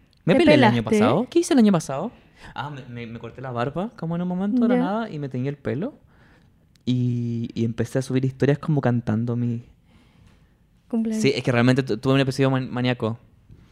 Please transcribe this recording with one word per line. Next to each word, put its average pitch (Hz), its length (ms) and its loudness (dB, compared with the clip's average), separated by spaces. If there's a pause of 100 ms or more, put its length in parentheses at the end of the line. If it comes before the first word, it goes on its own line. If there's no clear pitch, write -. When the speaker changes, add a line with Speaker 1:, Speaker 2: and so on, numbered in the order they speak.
(260)
Speaker 1:
¿Me 165 80 4
Speaker 2:
¿Te 277 60 6
Speaker 1:
pelé 302 160 6
el 285 100 6
año 120 180 2
Speaker 2:
pelaste? 208 160 2
Speaker 1:
pasado? 214 300 2
¿Qué 339 100 2
hice 349 140 0
el 277 60 6
año 214 120 6
pasado? 160 400 -2 (440)
Ah, 135 140 -8
me, 139 200 -14
me, 120 180 -12
me 113 120 -12
corté 113 220 -14
la 131 100 -10
barba 139 440 -4
como 165 220 -6
en 175 40 -4
un 180 60 -4
momento 196 360 -2
de 233 60 4
la - 60 4
Speaker 2:
Ya. - 60 2
Speaker 1:
nada 214 280 -2
y - 100 -10
me 143 100 -6
teñí 131 180 -4
el 143 100 -6
pelo. 156 360 -4 (920)
Y, 120 680 -2
y 113 100 -2
empecé 117 360 -2
a - 20 0
subir 131 240 -2
historias 135 340 0
como 151 220 -2
cantando 120 560 -2
mi 120 260 -4 (1300)
Speaker 2:
Cumpleaños. 220 320 -2
Speaker 1:
Sí, 139 140 2
es - 80 -4
que 139 80 0
realmente 127 320 4
tu-, 120 160 -4
tuve 131 160 0
un 139 40 4
episodio 135 300 0
man-, 131 220 -2
maníaco. 120 480 -2 (520)